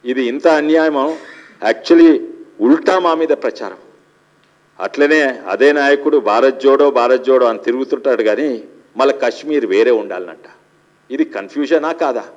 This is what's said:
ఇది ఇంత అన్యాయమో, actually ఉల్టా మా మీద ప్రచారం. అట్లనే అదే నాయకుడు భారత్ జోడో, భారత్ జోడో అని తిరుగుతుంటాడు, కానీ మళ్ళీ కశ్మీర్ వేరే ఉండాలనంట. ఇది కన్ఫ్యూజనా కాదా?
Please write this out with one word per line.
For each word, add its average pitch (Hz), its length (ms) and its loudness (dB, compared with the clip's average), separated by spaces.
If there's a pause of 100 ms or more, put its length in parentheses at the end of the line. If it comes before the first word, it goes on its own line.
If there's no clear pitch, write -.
ఇది 127 180 -4
ఇంత 127 240 -2
అన్యాయమో, 156 680 0 (520)
actually 165 500 4 (420)
ఉల్టా 185 380 2
మా 170 160 0
మీద 160 140 -2
ప్రచారం. 110 480 -6 (1000)
అట్లనే 143 440 0
అదే 123 480 0
నాయకుడు 143 460 2
భారత్ 123 440 0
జోడో, 139 300 4
భారత్ 123 340 0
జోడో 127 200 2
అని 110 140 0
తిరుగుతుంటాడు, 123 640 -2
కానీ 110 400 -2 (340)
మళ్ళీ 139 260 0
కశ్మీర్ 139 420 -4
వేరే 107 260 2
ఉండాలనంట. 92 560 -6 (640)
ఇది 143 140 -2
కన్ఫ్యూజనా 143 680 -4
కాదా? 139 320 -6 (140)